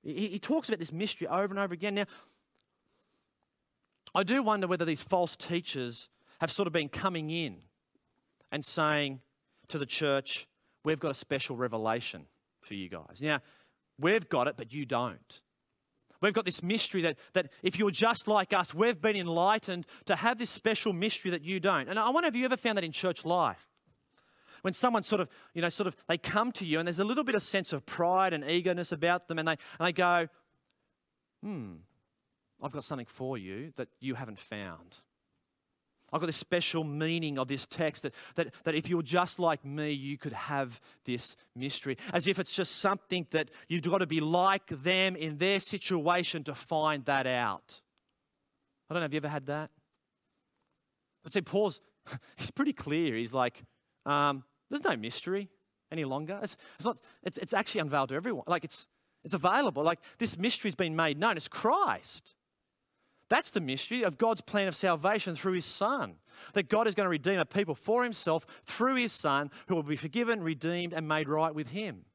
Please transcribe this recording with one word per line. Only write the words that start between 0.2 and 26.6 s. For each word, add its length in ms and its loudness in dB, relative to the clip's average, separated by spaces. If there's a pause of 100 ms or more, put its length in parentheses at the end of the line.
he 140 -6
talks 280 0
about 120 0
this 120 -6
mystery 360 -2
over 260 0
and 60 -2
over 140 -2
again. 200 -2
Now, 120 2 (2000)
I 120 4
do 180 2
wonder 240 2
whether 180 2
these 200 0
false 320 0
teachers 720 -6 (320)
have 100 0
sort 160 0
of 60 -2
been 160 0
coming 420 -2
in 280 -4 (920)
and 140 -6
saying 560 0 (480)
to 100 -6
the 80 -2
church, 600 0 (340)
"We've 160 0
got 140 0
a 20 -2
special 400 -2
revelation 720 -2 (340)
for 140 -12
you 140 -6
guys. 340 -12
Now, 160 0 (640)
we've 280 2
got 200 2
it, 80 -4
but 160 -12
you 120 -6
don't. 560 -4 (800)
We've 120 4
got 120 2
this 160 -2
mystery 420 0
that, 180 0 (140)
that 180 0 (100)
if 160 2
you're 140 4
just 340 2
like 260 4
us, 220 2
we've 260 2
been 140 4
enlightened 720 2 (200)
to 100 4
have 220 2
this 120 -2
special 420 2
mystery 380 0
that 140 -2
you 160 -2
don't." 280 2
And 80 -2
I 140 4
wonder 160 4
if 80 0
you 100 0
ever 120 2
found 220 0
that 60 0
in 60 -4
church 340 -2
life. 440 2 (960)
When 120 -2
someone 300 4
sort 160 2
of, 80 -2 (260)
you 80 0
know, 60 2
sort 180 -2
of, 80 -4 (140)
they 100 2
come 360 0
to 120 -6